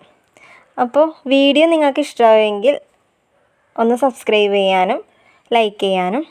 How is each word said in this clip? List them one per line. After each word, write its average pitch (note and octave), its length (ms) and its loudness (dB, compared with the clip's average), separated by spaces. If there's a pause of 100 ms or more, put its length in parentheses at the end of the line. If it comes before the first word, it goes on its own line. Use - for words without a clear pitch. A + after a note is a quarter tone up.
(800)
അപ്പോൾ C#4+ 320 0 (140)
വീഡിയോ C#4 400 2
നിങ്ങൾക്ക് D4+ 340 0
ഇഷ്ടമായെങ്കിൽ A3 800 0 (960)
ഒന്ന് A#3 160 0
സബ്സ്ക്രൈബ് G#3+ 600 -2
ചെയ്യാനും F#3+ 500 -2 (480)
ലൈക്ക് G#3+ 300 -2
ചെയ്യാനും F#3+ 480 -4